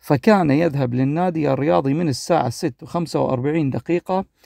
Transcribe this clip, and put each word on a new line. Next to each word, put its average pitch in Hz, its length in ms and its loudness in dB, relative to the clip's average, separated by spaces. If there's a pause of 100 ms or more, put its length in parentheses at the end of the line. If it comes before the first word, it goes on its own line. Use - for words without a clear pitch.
فكان 170 500 2
يذهب 139 440 0
للنادي 151 560 0
الرياضي 143 440 2
من 165 140 0
الساعة 135 420 0
ست - 320 -6
وخمسة 165 380 -4
وأربعين 135 500 0
دقيقة 175 540 -2 (220)